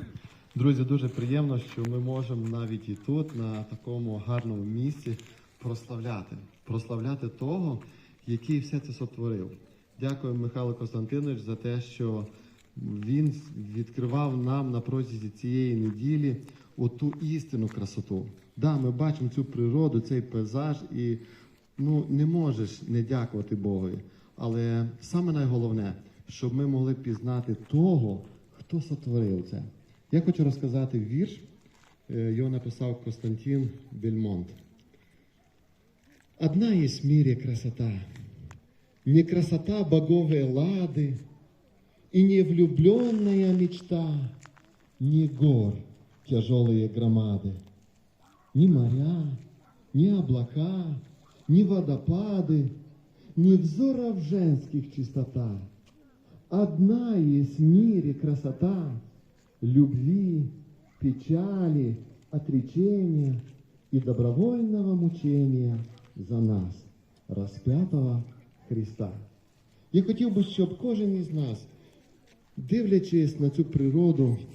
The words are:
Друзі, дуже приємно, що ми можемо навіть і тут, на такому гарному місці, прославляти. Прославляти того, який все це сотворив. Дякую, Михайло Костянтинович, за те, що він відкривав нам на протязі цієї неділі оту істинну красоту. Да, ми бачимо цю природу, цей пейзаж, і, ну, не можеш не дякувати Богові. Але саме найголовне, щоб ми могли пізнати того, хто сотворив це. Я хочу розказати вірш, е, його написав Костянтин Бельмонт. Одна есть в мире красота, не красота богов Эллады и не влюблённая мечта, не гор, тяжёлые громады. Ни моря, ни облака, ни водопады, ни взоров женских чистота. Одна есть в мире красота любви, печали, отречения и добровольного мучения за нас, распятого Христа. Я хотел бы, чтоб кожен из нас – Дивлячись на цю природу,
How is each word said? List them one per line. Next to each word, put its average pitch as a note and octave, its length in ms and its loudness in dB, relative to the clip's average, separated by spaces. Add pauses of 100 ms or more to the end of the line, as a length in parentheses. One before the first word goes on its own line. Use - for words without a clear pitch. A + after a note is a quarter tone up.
(560)
Друзі, B2+ 280 4
дуже B2+ 260 0
приємно, C3 500 -2
що A#2 320 -8
ми B2 80 -4
можемо B2 480 -6
навіть A2+ 420 -6
і G2+ 60 -6 (100)
тут, D3+ 300 -4
на A2 280 -6
такому A#2 600 -8
гарному A2+ 380 -4
місці, B2 540 -6 (400)
прославляти. A#2 760 -10 (280)
Прославляти A#2 640 -6
того, C#3+ 520 -4 (480)
який B2+ 320 -2
все C#3 200 -4
це C3+ 140 -10
сотворив. A#2 580 -6 (480)
Дякую, C3+ 360 -4
Михайло A#2+ 380 -4
Костянтинович, A#2+ 680 -4
за A2 160 -8
те, A#2+ 260 -4
що A2 460 -6 (760)
він C#3+ 360 0 (340)
відкривав B2+ 680 -2
нам B2+ 280 -2
на A#2 100 -2
протязі A#2 480 -4
цієї B2 460 -2
неділі B2 600 0 (420)
оту C#3+ 440 -2
істинну D3+ 460 -4
красоту. G2 580 -8 (340)
Да, D3 180 2
ми B2+ 140 0
бачимо C3 440 -2
цю C3 100 0
природу, A#2+ 540 2
цей A#2+ 220 -2
пейзаж, B2+ 560 -4 (180)
і, A#2 220 -2 (600)
ну, D3 320 0
не C#3+ 160 2
можеш D3 560 -2
не A#2 220 0
дякувати A2 520 -4
Богові. G2 440 -2 (380)
Але A#2 520 -2 (120)
саме F3 320 -2
найголовне, A#2 600 0 (340)
щоб B2 260 -6
ми C#3 140 0
могли C3 260 0
пізнати A#2+ 640 -4
того, C#3+ 640 2 (360)
хто - 240 -6
сотворив A#2 680 -2
це. - 140 -8 (480)
Я E3 100 4
хочу E3 220 2
розказати C3 560 0
вірш, B2 420 -4 (680)
е, A2+ 240 -2
його C3 160 0
написав A#2+ 540 -6
Костянтин A#2 680 -2 (220)
Бельмонт. G#2+ 560 -4 (1900)
Одна F#3+ 340 2
есть D3 300 0
в C#3+ 40 -2
мире C#3 280 4
красота, A#2 560 -4 (1120)
не D3+ 180 6
красота F3 600 0
богов D#3+ 480 4
Эллады D3 840 0 (1000)
и F#3 100 8
не G3 200 6
влюблённая F#3+ 1120 4
мечта, E3 800 0 (680)
не D3+ 280 4
гор, B2+ 460 4 (560)
тяжёлые A#2 580 4
громады. G#2+ 680 0 (960)
Ни D#3+ 140 8
моря, D3 580 2 (680)
ни D#3 140 6
облака, D#3 880 0 (520)
ни F3+ 160 8
водопады, E3 1080 0 (640)
ни F#3 200 8
взоров A3 640 0
женских D3 720 0
чистота. A#2+ 640 -4 (920)
Одна G3+ 640 2
есть C#3+ 420 2
в D#3 40 -2
мире F3 520 6
красота D3 800 -2 (720)
любви, C#3+ 880 2 (480)
печали, D3+ 1000 0 (340)
отречения D3+ 1120 0 (500)
и C3+ 80 2
добровольного F#3+ 960 2
мучения C#3+ 840 2 (380)
за G#2+ 240 -4
нас, G2 360 0 (520)
распятого B2 960 0 (440)
Христа. G#2+ 460 -6 (800)
Я F#3+ 120 6
хотел A3 260 0
бы, G3 140 4
чтоб - 340 0
кожен G#3 380 0
из E3+ 160 -4
нас – C#3 360 -4 (1000)
Дивлячись F#3 720 4
на C#3+ 100 4
цю D#3 140 2
природу, C#3 720 4 (180)